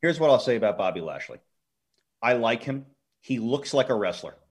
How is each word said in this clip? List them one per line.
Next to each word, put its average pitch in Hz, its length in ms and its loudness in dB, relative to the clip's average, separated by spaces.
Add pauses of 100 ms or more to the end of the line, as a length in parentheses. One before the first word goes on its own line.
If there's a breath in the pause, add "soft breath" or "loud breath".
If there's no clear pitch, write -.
Here's 165 160 0
what 156 120 4
I'll 135 100 8
say 120 160 0
about 104 220 0
Bobby 92 220 -2
Lashley. 71 380 -10 (840)
I 120 120 2
like 117 280 0
him. 135 240 -8 (340)
He 131 180 -6
looks 120 360 -4
like 131 160 2
a 131 40 2
wrestler 90 400 -2 (160)